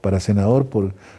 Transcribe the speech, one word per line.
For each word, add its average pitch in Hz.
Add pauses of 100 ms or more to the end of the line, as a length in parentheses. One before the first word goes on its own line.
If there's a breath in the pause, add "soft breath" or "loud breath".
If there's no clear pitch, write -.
para 95
senador, 107
por, 98 (260 loud breath)